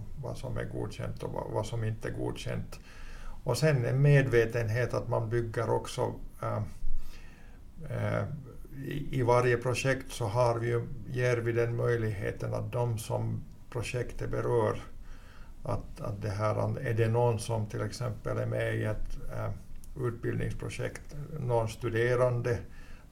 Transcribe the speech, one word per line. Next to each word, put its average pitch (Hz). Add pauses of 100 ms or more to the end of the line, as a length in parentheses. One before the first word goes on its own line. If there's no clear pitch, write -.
(220)
vad 58
som -
är -
godkänt -
och -
vad, -
vad 110
som 113
inte 110
är -
godkänt. 60 (640)
Och 123
sen 139
en 127
medvetenhet 120
att 113
man 113
bygger 113
också, 113 (280)
eh, 113 (1300)
eh, 110 (640)
i, 139
i -
varje 120
projekt 127
så -
har 117
vi 117
ju, 117 (200)
ger 123
vi 113
den 117
möjligheten 117
att 107
de 120
som 113 (280)
projektet 117
berör, 113 (840)
att, -
att 104
det 107
här, 107
är 120
det 113
någon 117
som 110
till 113
exempel 110
är 113
med 113
i 110
ett, - (200)
eh, 107 (540)
utbildningsprojekt, 113 (240)
någon 117
studerande, 120 (520)